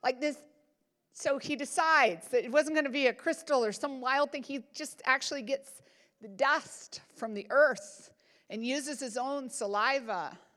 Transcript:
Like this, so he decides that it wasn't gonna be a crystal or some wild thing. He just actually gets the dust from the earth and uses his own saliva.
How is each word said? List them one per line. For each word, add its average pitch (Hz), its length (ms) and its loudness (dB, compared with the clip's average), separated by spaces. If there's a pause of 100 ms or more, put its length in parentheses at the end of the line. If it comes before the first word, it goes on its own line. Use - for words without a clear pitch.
Like 254 180 0
this, 294 160 0 (760)
so 277 260 -2
he - 160 -4
decides 277 720 2
that 240 160 2
it 247 60 -8
wasn't 302 260 4
gonna 294 120 2
be 262 200 2
a 233 40 2
crystal 294 520 0
or 214 80 0
some 269 280 -6
wild 277 320 2
thing. 285 100 -8
He 269 300 -8
just - 320 -12
actually 269 380 0
gets - 400 -6 (380)
the 214 80 -16
dust - 720 -2 (140)
from 220 200 -8
the 202 160 -8
earth 269 600 2 (400)
and 220 140 -6
uses 269 360 -4
his 240 160 -8
own 269 340 -4
saliva. 208 880 -2 (180)